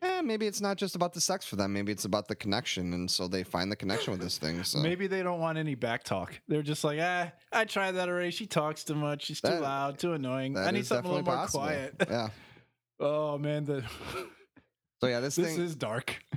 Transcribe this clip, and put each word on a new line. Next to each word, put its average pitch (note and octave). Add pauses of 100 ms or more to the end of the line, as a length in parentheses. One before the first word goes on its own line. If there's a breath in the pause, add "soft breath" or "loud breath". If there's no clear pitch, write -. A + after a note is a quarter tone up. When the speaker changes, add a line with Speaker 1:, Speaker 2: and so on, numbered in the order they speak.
Speaker 1:
Eh, F#4
maybe A3
it's G3+
not G3
just F#3+
about F3
the E3+
sex -
for -
them. G2
Maybe G2+
it's G2+
about G#2
the G#2+
connection, G2
and F2+
so F#2
they F#2
find F2+
the G#2
connection F#2+
with F#2
this F2+
thing. E2
So -
Speaker 2:
Maybe F3
they F#3+
don't F3+
want D#3+
any D#3
back A#2
talk. F2+
They're D3+
just D3
like, D3
"Ah, F3 (180)
I A3+
tried G3
that F3+
already. F3
She G3
talks D3+
too D#3
much. D3
She's D3+
too -
Speaker 1:
That, E3
Speaker 2:
loud, C#3
too F3
annoying. C3+
Speaker 1:
that F#3+
Speaker 2:
I -
need G3+
Speaker 1:
is G3
Speaker 2:
something F3+
a F3+
little F3+
Speaker 1:
definitely F3
Speaker 2:
more D#3+
Speaker 1:
possible. D3+
Speaker 2:
quiet." D3
<laughs> -
Speaker 1:
Yeah. A2+ (720 loud breath)
Speaker 2:
Oh, D3+
man. D3
The C#3 (1160 loud breath)
Speaker 1:
So, B2+
yeah, A#2+
this C3
Speaker 2:
this E3+
Speaker 1:
thing F3
Speaker 2:
is E3
dark. A#2+ (140)